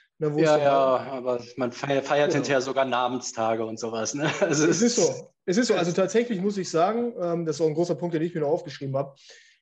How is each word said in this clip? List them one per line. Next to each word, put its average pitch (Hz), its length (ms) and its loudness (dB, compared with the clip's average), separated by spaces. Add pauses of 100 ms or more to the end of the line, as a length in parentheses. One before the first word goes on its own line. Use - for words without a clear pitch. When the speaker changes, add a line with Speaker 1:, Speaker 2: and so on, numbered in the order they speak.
(180)
Speaker 1:
ne, 151 160 0
wo 156 100 4
es 156 80 6
Speaker 2:
Ja, - 20 6
Speaker 1:
dann 147 100 4
Speaker 2:
ja, 139 80 6
Speaker 1:
halt 135 400 2
Speaker 2:
aber 123 280 -2 (160)
man 123 160 -2
feiert, 139 340 -2
feiert 147 260 2
Speaker 1:
Genau. - 20 2
Speaker 2:
hinterher 139 260 2
sogar 131 240 0
Namenstage 120 840 -2
und 110 140 -8
sowas, 110 340 -4
ne? 147 160 -2
<laughs> - 100 -4
Also 156 260 2
Speaker 1:
Es 170 160 2
ist - 0 -
Speaker 2:
es 233 140 2
Speaker 1:
so. - 380 -2 (120)
Es 185 120 0
ist 247 100 2
so. 214 80 4
Also 175 160 0
tatsächlich 190 480 0
muss 202 180 -2
ich 180 120 -6
sagen, 220 500 0
ähm, 170 260 -2
das 151 100 -2
ist 170 60 -2
auch 160 60 4
ein 151 60 -2
großer 175 200 0
Punkt, 170 200 -4
den 156 80 0
ich 170 120 -2
mir 165 60 -2
noch 143 100 0
aufgeschrieben 135 460 -4
hab, 139 200 -4 (460)